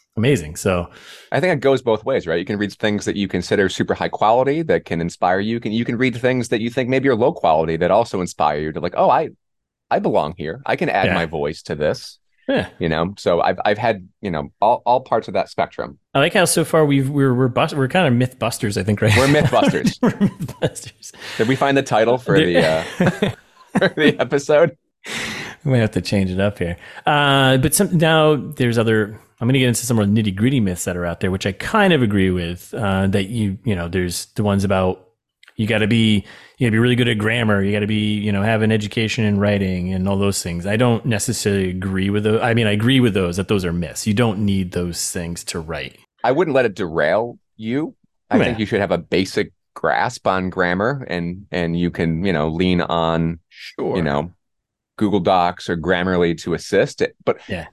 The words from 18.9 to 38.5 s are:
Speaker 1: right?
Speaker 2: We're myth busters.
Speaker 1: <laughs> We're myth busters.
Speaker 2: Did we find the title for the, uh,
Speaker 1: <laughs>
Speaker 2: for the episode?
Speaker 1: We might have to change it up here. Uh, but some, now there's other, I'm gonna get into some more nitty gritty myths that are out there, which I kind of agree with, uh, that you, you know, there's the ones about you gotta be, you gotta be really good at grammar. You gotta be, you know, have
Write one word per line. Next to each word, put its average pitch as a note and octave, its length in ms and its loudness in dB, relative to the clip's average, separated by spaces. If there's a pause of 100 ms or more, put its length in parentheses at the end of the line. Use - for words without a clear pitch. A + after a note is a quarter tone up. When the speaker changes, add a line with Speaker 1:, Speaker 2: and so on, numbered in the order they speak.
Speaker 1:
right? G#2+ 160 4
Speaker 2:
We're C3 100 6
myth D3 240 4
busters. - 480 2
Speaker 1:
<laughs> - 20 -10
We're - 160 2
myth - 440 -2
busters. - 500 -8 (260)
Speaker 2:
Did A2+ 120 2
we C3 80 0
find C#3 180 2
the C3+ 80 4
title A#2 340 4
for - 220 2
the, F2 260 4
uh, D#2+ 180 0
Speaker 1:
<laughs> - 960 -4
Speaker 2:
for F#3+ 100 2
the - 280 2
episode? D3 600 2 (880)
Speaker 1:
We C#3 60 0
might B2 80 4
have A2 120 2
to F#2+ 100 -2
change F#2+ 300 0
it F#2 80 -4
up G2+ 180 0
here. E2+ 200 -4 (280)
Uh, C#3 520 4
but C#3+ 180 0
some, F#3 220 0
now D#3 400 4
there's A#2 400 -2
other, A2 420 0 (220)
I'm A2+ 80 0
gonna C3+ 100 2
get B2+ 80 2
into A#2 180 -2
some A#2+ 120 0
more G#2 80 2
nitty G#2+ 280 2
gritty A#2+ 280 2
myths F#2 240 -2
that F2+ 100 -4
are F2 100 -4
out E2+ 140 -6
there, F#2+ 120 -2
which F#2+ 140 -4
I G2 60 0
kind G3 400 0
of C#3+ 100 4
agree G2+ 300 2
with, F2+ 420 -6
uh, G2 340 0
that G2 180 0
you, G2+ 400 -2
you G#2 100 0
know, E2+ 140 -6
there's F2+ 460 -4
the A2 80 -2
ones G2 200 2
about F#2+ 400 0 (540)
you A2 80 0
gotta G#2+ 220 2
be, A2 360 2 (360)
you B2+ 80 2
gotta G#2+ 40 2
be A2 60 2
really A#2+ 180 2
good A#2+ 120 2
at A#2 100 0
grammar. G#2+ 460 0
You G2+ 80 0
gotta G#2 160 -2
be, G#2+ 320 -2
you G#2 120 -2
know, G2 120 0
have A2 180 0